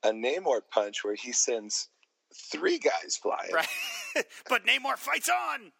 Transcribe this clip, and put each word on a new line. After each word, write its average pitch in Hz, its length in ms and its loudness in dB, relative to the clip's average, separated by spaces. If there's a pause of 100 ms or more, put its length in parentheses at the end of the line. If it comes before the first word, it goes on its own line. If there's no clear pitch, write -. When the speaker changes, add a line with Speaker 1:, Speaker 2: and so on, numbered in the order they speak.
Speaker 1:
a 110 80 6
Namor 127 500 2 (100)
punch 104 320 0
where 104 120 0
he 120 180 -8
sends 110 560 -2 (640)
three 339 260 2
guys - 380 0
flying. - 380 -4
Speaker 2:
Right. 160 120 2 (480)
<laughs> 277 100 2 (260)
But 226 160 4
Namor 262 320 2
fights 311 320 0
on. 311 500 0